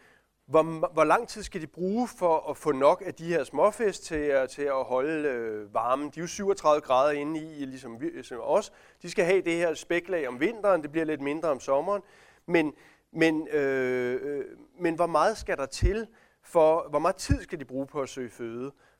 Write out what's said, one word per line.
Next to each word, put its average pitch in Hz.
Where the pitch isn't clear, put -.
hvor, 160
hvor 156
lang 190
tid 208
skal 175
de 156
bruge 202
for 160
at 147
få 151
nok 147
af 165
de 165
her 170
småfisk 196
til -
at, 139
til -
at 135
holde, 147
øh, 110
varmen? 127
De 156
er -
jo 175
syvogtredive 175
grader 131
inde 147
i, 156
ligesom 127
vi, 131
som 123
os. 165
De 175
skal 175
have 185
det 170
her 170
spæklag 170
om 123
vinteren, 196
det 147
bliver 160
lidt 151
mindre 151
om 131
sommeren. 170
Men, 165
men, 160
øh, 127
øh, 143
men 170
hvor 170
meget 170
skal 170
der 139
til 208
for, 160
hvor 147
meget 170
tid 277
skal 170
de 135
bruge 131
på 151
at 127
søge 123
føde 120